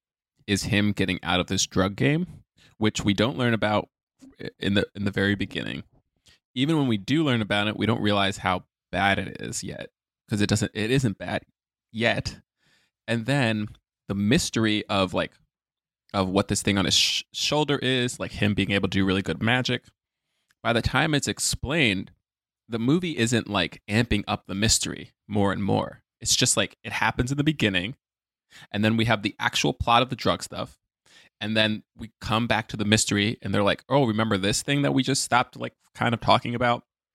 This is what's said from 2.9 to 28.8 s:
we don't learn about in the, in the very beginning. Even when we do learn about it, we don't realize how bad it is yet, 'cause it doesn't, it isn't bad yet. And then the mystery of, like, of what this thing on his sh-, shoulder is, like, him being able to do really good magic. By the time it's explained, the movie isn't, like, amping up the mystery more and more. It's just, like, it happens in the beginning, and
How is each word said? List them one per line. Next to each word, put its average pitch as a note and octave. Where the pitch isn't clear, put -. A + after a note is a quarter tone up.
we G#2
don't G#2+
learn A#2+
about G#2+
in G2
the, G2+
in G2+
the G2
very G2
beginning. C#2+
Even C#3+
when C#3
we A2+
do B2+
learn B2+
about G#2
it, G#2
we G#2
don't A2
realize G2+
how F#2
bad G2
it -
is A#1
yet, -
'cause G#2
it G#2
doesn't, G#2
it G#2+
isn't B2+
bad F2+
yet. A2
And A#2
then A2+
the G2
mystery G#2+
of, F#2+
like, F2+
of F#2+
what G2
this G#2
thing G2+
on F#2
his -
sh-, -
shoulder D3
is, B2
like, F2+
him G#2
being G2
able G2
to F#2+
do G2
really F#2+
good E2
magic. A#2+
By A2+
the A#2
time D3
it's C#3
explained, A#2+
the A2+
movie D#3+
isn't, A2+
like, F#2+
amping G#2+
up -
the F#2
mystery -
more G2+
and G2+
more. G2+
It's -
just, -
like, G2+
it A2+
happens B2+
in C#3
the D3
beginning, A2+
and G#2